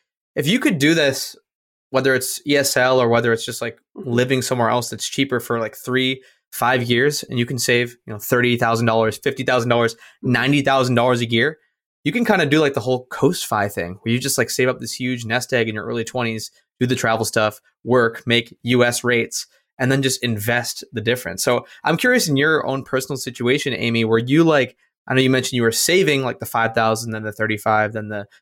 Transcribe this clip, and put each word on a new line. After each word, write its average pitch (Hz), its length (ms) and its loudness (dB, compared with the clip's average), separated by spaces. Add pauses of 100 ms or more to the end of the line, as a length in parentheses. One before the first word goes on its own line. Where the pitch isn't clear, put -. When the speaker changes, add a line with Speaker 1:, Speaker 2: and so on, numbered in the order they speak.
(360)
Speaker 1:
if 139 100 -2
you 214 140 2
could 226 180 0
do 147 140 4
this, 143 420 0 (560)
whether 131 240 2
it's - 320 -4
E 143 100 4
S 139 200 2
L 127 240 4
or 120 80 4
whether 117 240 2
it's - 140 -2
just, - 160 -10
like, 117 160 -10 (180)
Speaker 2:
Mm-hmm. 143 140 -8
Speaker 1:
living 127 320 2
somewhere 120 260 0
else 120 220 0
that's - 180 -8
cheaper 135 320 -2
for, 117 180 -4
like, 110 180 -6
three, 131 460 -2 (300)
five 123 300 0
years, 123 420 0
and 127 140 -8
you 120 60 0
can 127 140 -6
save, 120 380 0 (100)
you 110 60 -12
know, 104 60 -10
thirty 123 380 0
thousand 117 300 0
dollars, 110 320 2
fifty 131 260 -4
thousand 123 240 0
dollars, 117 280 2 (260)
ninety 131 400 2
thousand 131 320 2
dollars 120 260 2
a 117 80 -4
year, 120 300 0 (460)
you 143 80 -2
can 240 120 0
kinda 180 220 2
do, 147 140 4
like, 151 140 2
the - 60 -2
whole 123 260 -4
Coast - 400 0
Fi 104 220 -2
thing 92 340 -8
where 113 100 -2
you 123 60 0
just, 131 200 -4
like, 120 100 0
save 127 200 0
up 127 100 -2
this 120 140 -10
huge 123 320 -6
nest 120 280 -4
egg 117 160 0
in 107 60 -6
your 107 100 -8
early 117 200 -4
twenties, 113 460 -6 (300)
do 127 60 0
the 127 80 2
travel 113 300 0
stuff, 107 360 -2 (240)
work, 117 420 2
make 120 360 -2
U 120 220 4
S 120 200 -2
rates, 117 420 -2 (320)
and 131 140 2
then 139 80 2
just 135 220 -2
invest 120 680 -2
the 113 80 -6
difference. 104 420 -2
So 123 240 0 (180)
I'm 160 120 0
curious 247 320 2
in 143 80 0
your 151 300 2
own 131 160 -4
personal 131 360 -4
situation, 127 560 -2
Amy, 117 300 0
where 113 140 4
you, 131 240 4
like, 147 340 2 (300)
I - 80 -2
know 131 80 4
you 131 80 4
mentioned 127 260 0
you 120 60 2
were 113 100 4
saving, 156 500 2
like, - 160 -4
the 117 80 -10
five 113 280 -2
thousand, 113 380 0
then 110 100 -8
the 107 100 -8
thirty-five, 107 640 0
then 107 140 -8
the 104 180 -8 (160)